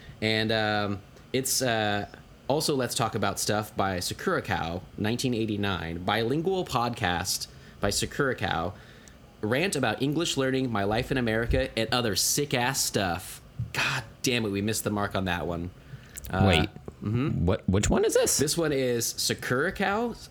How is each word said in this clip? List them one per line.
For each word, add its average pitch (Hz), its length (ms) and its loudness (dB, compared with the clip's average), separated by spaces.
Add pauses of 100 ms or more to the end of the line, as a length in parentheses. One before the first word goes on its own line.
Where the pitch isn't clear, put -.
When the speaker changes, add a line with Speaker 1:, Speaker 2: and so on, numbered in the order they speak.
(200)
Speaker 1:
And, 110 320 2
um, 104 480 0 (320)
it's, 127 300 0
uh, 107 440 0 (420)
also 151 260 2
Let's 123 200 0
Talk 113 200 0
About 101 240 0
Stuff 107 380 -2
by 95 240 2
Sakura 160 400 -2
Cow, 85 400 -2 (160)
nineteen 120 380 0
eighty-nine. 101 640 -2
Bilingual 127 680 0
podcast 110 840 0 (320)
by 101 120 0
Sakura 123 440 0
Cow. 87 380 -2 (680)
Rant 143 340 0
about 120 260 0
English 151 360 0
learning, 131 340 0
my 101 120 2
life 110 260 0
in 131 80 2
America, 120 500 2 (100)
and 113 140 0
other 117 240 2
sick-ass 139 680 2
stuff. 90 600 -2 (320)
God 131 280 -2 (200)
damn 120 240 2
it, - 20 0
we 98 140 0
missed 107 220 0
the 107 60 0
mark 101 240 0
on 95 120 0
that 87 200 0
one. 85 240 -4 (600)
Uh, 95 180 4
Speaker 2:
Wait. 82 200 4 (360)
Speaker 1:
mm-hmm. 117 400 0
Speaker 2:
What? - 240 2
Which 95 220 4
one 381 160 4
is 392 80 2
this? - 240 4
Speaker 1:
This 147 180 2
one 156 160 2
is 123 320 2 (140)
Sakura 127 520 0
Cow, 202 440 -2 (160)